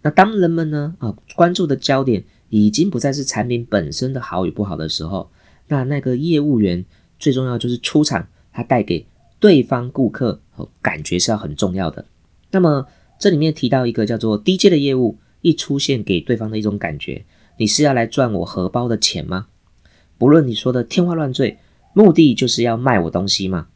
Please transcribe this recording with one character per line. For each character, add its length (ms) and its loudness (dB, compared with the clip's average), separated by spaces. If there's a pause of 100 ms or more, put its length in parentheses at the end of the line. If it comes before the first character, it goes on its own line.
那 80 0
当 260 4
人 140 2
们 180 -2
呢， 300 -6
啊， 160 -6 (180)
关 200 2
注 120 -2
的 120 0
焦 260 0
点 220 0 (240)
已 200 4
经 200 0
不 100 -4
再 140 -2
是 100 -6
产 240 -4
品 180 -4
本 260 -2
身 200 -4
的 80 -6
好 260 -4
与 60 -2
不 140 -4
好 100 -8
的 140 -8
时 160 -6
候， 260 -8 (380)
那 140 -2
那 160 -4
个 160 -4
业 240 0
务 220 2
员 240 0 (340)
最 140 0
重 120 -2
要 120 -4
就 100 -4
是 120 -4
出 240 0
场， 220 -2 (280)
他 100 -8
带 180 2
给 240 -4 (340)
对 220 6
方 300 -4
顾 180 0
客、 300 -4 (160)
哦， 140 -14 (120)
感 220 -6
觉 160 -2
是 100 0
要 80 0
很 180 -8
重 200 -2
要 160 -4
的。 140 -16 (460)
那 100 0
么 260 2 (320)
这 100 2
里 60 2
面 180 2
提 140 -4
到 180 2
一 60 -2
个 140 0
叫 120 -2
做 200 -2
低 180 0
阶 140 4
的 80 4
业 180 0
务， 220 0 (240)
一 120 2
出 240 -4
现 240 -2
给 200 0
对 160 -2
方 120 -6
的 80 -6
一 40 -4
种 160 -2
感 200 -6
觉 280 -12 (320)
，“你 100 0
是 160 2
要 100 4
来 120 2
赚 260 0
我 140 -4
荷 240 -4
包 180 -2
的 100 -2
钱 300 -4
吗？” 200 -8 (680)
不 120 4
论 180 6
你 80 -4
说 160 -4
的 140 -2
天 200 0
花 80 -2
乱 200 -4
坠， 240 -2 (360)
目 200 8
的 200 6
就 140 0
是 160 0
要 140 0
卖 240 2
我 80 -2
东 180 -2
西 220 -2
嘛。 260 -4